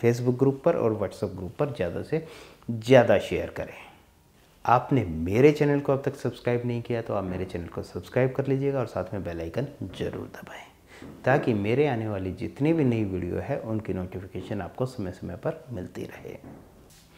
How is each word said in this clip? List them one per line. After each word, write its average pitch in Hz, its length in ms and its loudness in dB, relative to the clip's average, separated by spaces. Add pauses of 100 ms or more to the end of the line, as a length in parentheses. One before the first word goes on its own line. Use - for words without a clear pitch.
Facebook 123 380 4
ग्रुप 135 260 4
पर 170 100 4
और 110 240 2
WhatsApp 95 360 -4
ग्रुप 90 240 -8
पर 143 160 0
ज़्यादा 92 280 -2
से 156 220 -4 (460)
ज़्यादा 113 480 8
शेयर 82 300 -2
करें। - 240 -10 (920)
आपने 123 380 4
मेरे 92 480 6
चैनल 143 280 2
को 143 140 2
अब 135 120 0
तक 135 100 -2
सब्सक्राइब 120 500 -2
नहीं 120 160 -2
किया 117 200 -2
तो 113 120 -4
आप 101 100 0
मेरे 92 220 -4
चैनल 90 220 -6
को 98 160 -8
सब्सक्राइब 127 520 0
कर 131 120 -2
लीजिएगा 139 320 0
और 117 80 -2
साथ 92 260 -6
में 95 100 -4
बेल 85 180 -6
आइकन 113 260 -4 (320)
ज़रूर - 360 -6
दबाएं - 300 -16 (600)
ताकि 127 280 4
मेरे 113 340 2
आने 113 200 -2
वाली 95 260 -4
जितनी 127 400 -2
भी 160 100 2
नई 117 200 4
वीडियो 92 360 -2
है 139 220 -4
उनकी 110 320 -4
नोटिफिकेशन 92 680 -6
आपको 87 240 -6
समय 98 260 -6
समय 90 240 -10
पर 160 360 -6
मिलती - 340 -10
रहे। - 320 -14 (800)